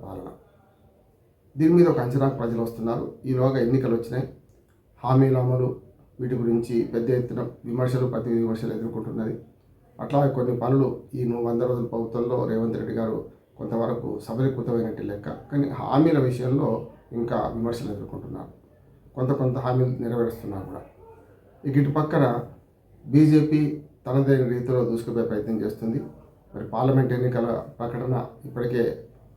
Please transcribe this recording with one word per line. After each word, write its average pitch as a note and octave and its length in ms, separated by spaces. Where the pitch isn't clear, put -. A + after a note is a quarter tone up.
పాలన. F#2+ 240
దీని D#3+ 160
మీద F3 140
ఒక C#3+ 100
అంచనాకు C3+ 380
ప్రజలు A#2 260
వస్తున్నారు. A2+ 500
ఈలోగా C3 320
ఎన్నికలు B2 360
వచ్చినాయి. B2 340
హామీల C3 340
అమలు, B2+ 380
వీటి B2+ 140
గురించి A#2 600
పెద్ద A#2 160
ఎత్తున - 380
విమర్శలు, B2+ 420
ప్రతి A#2 240
విమర్శలు A2+ 440
ఎదుర్కొంటున్నది. A2+ 640
అట్లా C#3 280
కొన్ని B2 280
పనులు B2 440
ఈ B2 100
ను-, A#2 180
వంద A#2 200
రోజుల B2 220
ప్రభుత్వంలో A#2+ 640
రేవంత్ A2+ 280
రెడ్డి - 160
గారు A2 320
కొంతవరకు A2+ 600
సబలీకృతమైనట్టు A#2 760
లెక్క, G2+ 260
కానీ C#3 160
హామీల C#3+ 500
విషయంలో B2+ 680
ఇంకా A#2 440
విమర్శలు A#2 360
ఎదుర్కొంటున్నారు. - 560
కొంత B2+ 160
కొంత B2+ 280
హామీలు B2+ 440
నెరవేరుస్తున్నారు A2+ 600
కూడా. - 160
ఇక C3+ 120
ఇటు C#3+ 140
పక్కన D3 500
బీజేపీ D3+ 760
తనదైన C3 420
రీతిలో B2 360
దూసుకుపోయే A2+ 420
ప్రయత్నం G#2+ 340
చేస్తుంది. A2+ 420
మరి - 100
పార్లమెంట్ B2+ 480
ఎన్నికల A#2 520
ప్రకటన A#2+ 480
ఇప్పటికే A#2+ 600